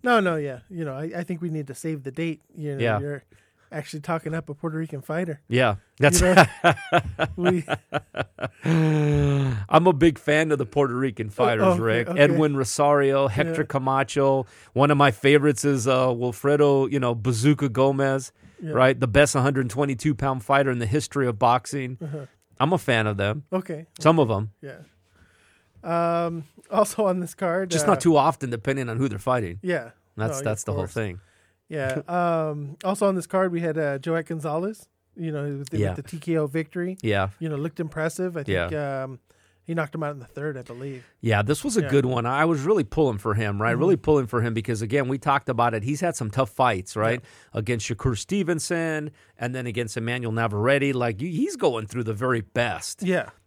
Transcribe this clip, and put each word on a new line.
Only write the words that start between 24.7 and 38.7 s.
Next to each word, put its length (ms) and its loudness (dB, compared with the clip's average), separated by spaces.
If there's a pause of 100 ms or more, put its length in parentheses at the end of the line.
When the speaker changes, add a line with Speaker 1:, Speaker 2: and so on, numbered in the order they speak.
Speaker 1:
Um, 640 -2 (260)
also 360 2
on 120 0
this 160 -6
card, 360 -2
Speaker 2:
Just 140 2
Speaker 1:
uh, 40 4
Speaker 2:
not 120 4
too 140 6
often, 340 2
depending 400 -4
on 80 -2
who 120 0
they're 100 -6
fighting. 420 -2
Speaker 1:
Yeah. 300 -4 (240)
Speaker 2:
That's, 240 -4
Speaker 1:
No, 60 -8
Speaker 2:
that's 160 -2
Speaker 1:
of 60 -10
Speaker 2:
the 60 -4
whole 80 -2
Speaker 1:
course. 120 -6
Speaker 2:
thing. 260 -6 (500)
Speaker 1:
Yeah. 340 -4
Speaker 2:
<laughs> 40 -16
Speaker 1:
Um, 760 -2
also 240 0
on 80 2
this 120 -6
card, 240 0
we 100 -2
had, 160 -2
uh, 200 -2
Joet 300 -4
Gonzalez, 600 -6 (280)
you 160 -6
know, 280 -6
with 120 -12
the, 80 -4
Speaker 2:
Yeah. 160 0
Speaker 1:
with 100 -10
the 120 -12
T 20 -10
K 180 -2
O 100 0
victory. 540 -6
Speaker 2:
Yeah. 280 0 (100)
Speaker 1:
You 100 -6
know, 80 -6
looked 220 -8
impressive. 580 -6
I 60 -6
think, 280 0